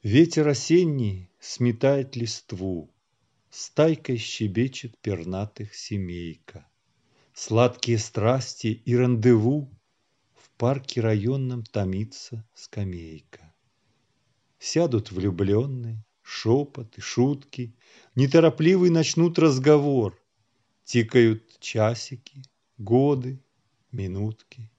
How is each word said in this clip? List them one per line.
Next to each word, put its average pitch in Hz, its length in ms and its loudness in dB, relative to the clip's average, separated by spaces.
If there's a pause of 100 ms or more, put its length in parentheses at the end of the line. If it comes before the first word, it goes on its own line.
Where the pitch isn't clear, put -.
Ветер 151 440 4
осенний 139 800 0 (100)
сметает 131 760 -2
листву, 95 760 -8 (640)
стайкой 147 680 -2
щебечет 113 800 -6
пернатых 95 800 -8
семейка. 87 920 -12 (680)
Сладкие 117 640 0
страсти 113 840 -2
и 120 120 0
рандеву, 123 760 4 (640)
в - 240 -20
парке 131 440 -2
районном 120 640 -2
томится 107 800 -6 (120)
скамейка. 82 1000 -12 (1040)
Сядут 135 540 -2
влюблённые, 107 920 -2 (200)
шёпот 131 720 -4
и 107 40 -16
шутки, 127 760 -4 (400)
неторопливый 165 720 4
начнут 165 480 2
разговор. 143 840 4 (640)
Тикают 113 760 2
часики, 113 840 -4 (380)
годы, 131 600 0 (520)
минутки. 104 880 -8